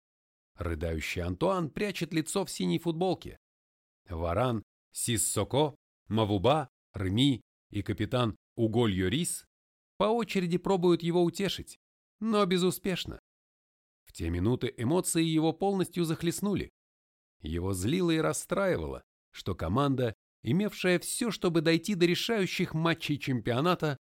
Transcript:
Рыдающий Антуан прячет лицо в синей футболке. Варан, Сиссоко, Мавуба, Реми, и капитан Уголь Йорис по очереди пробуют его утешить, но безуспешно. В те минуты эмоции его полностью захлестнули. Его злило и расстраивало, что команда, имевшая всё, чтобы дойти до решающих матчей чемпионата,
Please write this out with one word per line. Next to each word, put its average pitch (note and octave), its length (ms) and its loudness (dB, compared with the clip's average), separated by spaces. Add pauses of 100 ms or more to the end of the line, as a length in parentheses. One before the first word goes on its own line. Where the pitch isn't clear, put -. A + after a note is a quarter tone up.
(560)
Рыдающий E2 680 -4
Антуан D#3 480 0
прячет F#3 440 -4
лицо E3 320 -2
в - 60 -12
синей F3 280 0
футболке. E3+ 580 -2 (680)
Варан, F#2 560 -2 (300)
Сиссоко, A#2+ 840 -2 (320)
Мавуба, G#2+ 640 2 (240)
Реми, G#2+ 480 2 (300)
и G2+ 100 -4
капитан G#2+ 540 -2 (200)
Уголь A2+ 380 2
Йорис F#2 520 -2 (520)
по G3 80 2
очереди G3 520 0
пробуют F3 440 4
его E3+ 220 2
утешить, - 560 -4 (400)
но G#3 260 4
безуспешно. F3+ 760 0 (840)
В - 100 -20
те E2+ 160 -4
минуты G#2 480 0
эмоции E3 460 0
его D#3+ 300 2
полностью F#3 520 0
захлестнули. E3 640 -2 (720)
Его E2+ 320 -2
злило D#3+ 380 0
и D#3+ 60 2
расстраивало, D#3 840 -2 (280)
что - 240 -6
команда, B2 580 0 (300)
имевшая F3+ 560 0
всё, - 320 -4
чтобы E3 300 2
дойти E3 340 2
до F3 100 4
решающих F3+ 680 0
матчей D#3+ 440 0
чемпионата, C#3 800 0 (140)